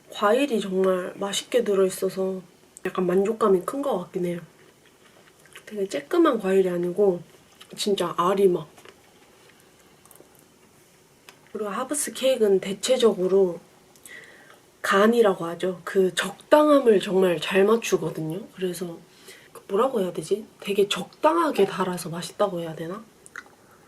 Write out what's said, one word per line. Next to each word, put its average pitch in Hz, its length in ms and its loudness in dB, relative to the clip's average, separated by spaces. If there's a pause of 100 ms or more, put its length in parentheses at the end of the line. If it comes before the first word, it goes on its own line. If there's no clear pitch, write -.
과일이 233 500 0
정말 190 580 -2
맛있게 196 460 -4
들어있어서 190 760 -2 (440)
약간 185 200 -4
만족감이 196 560 2
큰 277 200 -8
것 269 180 -2
같긴 175 260 -6
해요. 175 140 -6 (1300)
되게 202 200 -6
쬐끄만 302 560 0
과일이 190 280 2
아니고 175 520 0 (540)
진짜 185 420 -2
알이 190 300 2
막. 156 200 0 (2750)
그리고 214 160 -8
하브스 240 440 -6
케이크는 220 460 2
대체적으로 190 1000 2 (1200)
간이라고 202 640 2
하죠. 170 380 -6
그 185 320 0
적당함을 269 840 4
정말 185 400 2
잘 190 260 2
맞추거든요. 165 760 -2 (140)
그래서 180 420 -8 (540)
그 - 160 -20
뭐라고 226 340 0
해야 180 120 -2
되지? 190 320 -4 (140)
되게 196 280 0
적당하게 285 800 0
달아서 180 440 -6
맛있다고 175 520 -4
해야 160 140 -8
되나? 170 280 -10 (840)